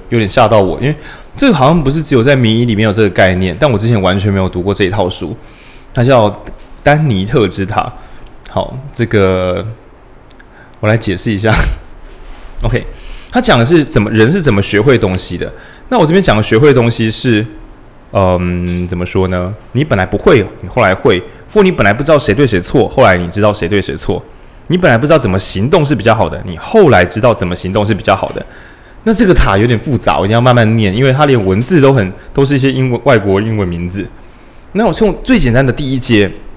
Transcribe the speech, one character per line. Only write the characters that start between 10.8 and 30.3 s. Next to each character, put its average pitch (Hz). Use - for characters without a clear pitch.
我 107
来 110
解 104
释 98
一 104
下。 107
<laughs> -
OK， 113
他 247
讲 196
的 117
是 156
怎 -
么， 101
人 110
是 196
怎 143
么 101
学 101
会 131
东 92
西 90
的。 -
那 254
我 170
这 156
边 190
讲 127
的 107
学 110
会 147
的 139
东 120
西 113
是， 110
嗯， 90
怎 92
么 87
说 92
呢？ 92
你 123
本 104
来 92
不 101
会， 131
你 90
后 127
来 95
会， 95
或 214
你 185
本 147
来 101
不 120
知 139
道 151
谁 104
对 139
谁 107
错， 104
后 131
来 95
你 87
知 95
道 104
谁 87
对 101
谁 71
错。 -
你 170
本 175
来 117
不 135
知 151
道 156
怎 113
么 92
行 101
动 170
是 143
比 95
较 110
好 104
的， 71
你 90
后 190
来 92
知 98
道 117
怎 98
么 87
行 90
动 104
是 110
比 90
较 98
好 78
的。 -
那 220
这 226
个 185
塔 113
有 104
点 120
复 127
杂， 76
我 87
一 98
定 110